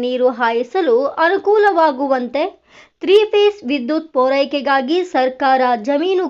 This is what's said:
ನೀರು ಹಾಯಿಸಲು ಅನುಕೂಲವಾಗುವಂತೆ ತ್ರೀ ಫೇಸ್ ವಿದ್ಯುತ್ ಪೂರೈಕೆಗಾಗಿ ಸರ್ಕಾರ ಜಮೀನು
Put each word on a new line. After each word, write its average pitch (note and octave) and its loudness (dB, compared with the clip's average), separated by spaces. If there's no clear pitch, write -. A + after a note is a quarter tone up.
ನೀರು B3 0
ಹಾಯಿಸಲು A#3+ 0
ಅನುಕೂಲವಾಗುವಂತೆ D#4+ 0
ತ್ರೀ F4 2
ಫೇಸ್ G#4 2
ವಿದ್ಯುತ್ C#4+ -4
ಪೂರೈಕೆಗಾಗಿ C4+ 0
ಸರ್ಕಾರ C4 0
ಜಮೀನು F4+ 0